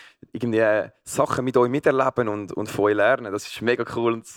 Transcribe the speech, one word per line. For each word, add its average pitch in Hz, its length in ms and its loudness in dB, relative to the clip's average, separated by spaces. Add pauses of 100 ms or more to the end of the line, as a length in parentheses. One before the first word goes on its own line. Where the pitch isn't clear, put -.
(320)
irgendwie, 117 260 -2
äh, 107 320 2 (120)
Sachen 135 420 -2
mit 127 120 -2
euch 123 120 6
miterleben 135 600 0
und, 104 240 -6
und 104 180 -6
von 101 160 0
euch 104 80 4
lernen? 110 380 2
Das 104 140 -6
ist - 140 -14
mega 120 240 0 (120)
cool 117 180 2
und 113 120 -10 (100)